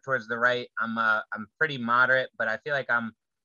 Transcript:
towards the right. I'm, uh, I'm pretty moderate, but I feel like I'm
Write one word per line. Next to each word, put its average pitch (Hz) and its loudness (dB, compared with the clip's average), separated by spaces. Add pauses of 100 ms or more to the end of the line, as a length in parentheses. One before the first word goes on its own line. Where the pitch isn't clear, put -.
towards 123 -2
the 117 -4
right. 123 2 (120)
I'm, 113 -2
uh, 110 2 (120)
I'm 107 -10 (100)
pretty 151 -2
moderate, 123 2
but 110 -2
I 110 -2
feel 147 -6
like 131 -4
I'm 117 0 (340)